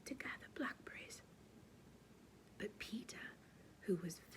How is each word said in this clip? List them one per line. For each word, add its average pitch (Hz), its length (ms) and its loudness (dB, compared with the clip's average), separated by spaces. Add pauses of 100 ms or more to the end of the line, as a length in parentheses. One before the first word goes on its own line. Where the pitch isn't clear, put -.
to - 80 2
gather - 400 -2
blackberries. - 680 0 (1400)
But - 200 0
Peter, - 380 0 (680)
who 190 140 12
was 170 240 4 (160)